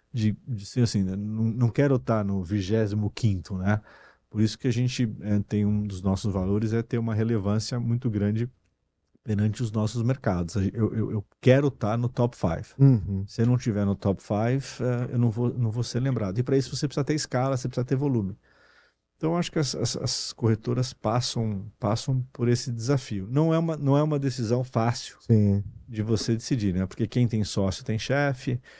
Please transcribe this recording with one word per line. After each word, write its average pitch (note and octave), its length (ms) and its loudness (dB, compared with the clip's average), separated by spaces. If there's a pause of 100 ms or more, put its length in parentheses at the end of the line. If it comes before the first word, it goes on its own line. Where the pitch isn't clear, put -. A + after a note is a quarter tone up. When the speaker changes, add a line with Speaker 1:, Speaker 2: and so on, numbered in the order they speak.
(120)
Speaker 1:
de, G#2+ 240 0 (100)
de G#2 200 -6
ser - 160 -2
assim, G#2+ 220 2
né? F#2+ 120 -2
Não, G#2+ 300 -2
não A2+ 240 2
quero C#3 280 4
tá A2+ 240 0
no G2 220 -2
vigésimo G#2 640 0
quinto, G2 480 -2
né? G2+ 220 2 (500)
Por G#2+ 120 -2
isso A2 180 0
que - 80 -4
a B2 40 2
gente, B2 380 0 (120)
é, G#2 180 0
tem G#2 260 0
um G#2 220 0
dos F#2+ 140 -8
nossos F#2+ 320 0
valores G2+ 400 0
é A#2 80 2
ter A#2+ 160 -4
uma A2+ 180 -2
relevância A2 640 0
muito A#2+ 300 -2
grande G#2+ 400 0 (720)
perante G#2 400 0
os A2+ 100 -2
nossos A2 300 -2
mercados. G#2 540 -2
Eu, G#2 400 0
eu, G#2+ 160 -2
eu G#2 140 -6 (140)
quero C3+ 300 6
tá A2 260 -2
no A#2+ 140 -2
top A#2+ 260 0
five. - 340 -4 (100)
Speaker 2:
Uhum. G2 480 6
Speaker 1:
Se - 140 -6
eu A2+ 40 4
não B2 120 4
tiver G#2 280 0
no G2 80 2
top F#2+ 300 0
five, A#2+ 420 0 (140)
é, B2 340 -2
eu B2 60 0
não A#2+ 100 4
vou, A#2 240 0
não A#2+ 160 0
vou A#2 140 -2
ser - 160 -4
lembrado. A#2 400 -2
E B2+ 40 0
pra C3+ 140 2
isso C3+ 180 -2
você C#3+ 120 -2
precisa C#3+ 160 -2
ter D3+ 100 -2
escala, C3+ 420 -2
você B2 120 -4
precisa B2 180 -4
ter C3+ 100 0
volume. B2 400 0 (800)
Então, D#3+ 160 -2
eu E3+ 40 0
acho F3 140 -2
que - 80 0
as, C3+ 160 -2
as, - 220 -2
as - 360 -4
corretoras A#2+ 600 0
passam, A2 720 -2 (140)
passam B2 540 0
por A#2+ 140 -2
esse A#2+ 240 0
desafio. A2+ 580 -2
Não D#3 240 2
é D#3+ 60 4
uma, E3 180 -2
não C#3 180 4
é D3 60 6
uma D3+ 160 0
decisão B2+ 460 0
fácil - 560 -2
Speaker 2:
Sim. G#2 440 4 (240)
Speaker 1:
de A2 140 -4
você A2+ 340 0
decidir, G#2+ 380 0
né? F#2 140 0
Porque - 180 -4
quem B2 220 2
tem A2 160 0
sócio F#2+ 400 -2
tem A2 160 -4
chefe, C3+ 600 -2 (200)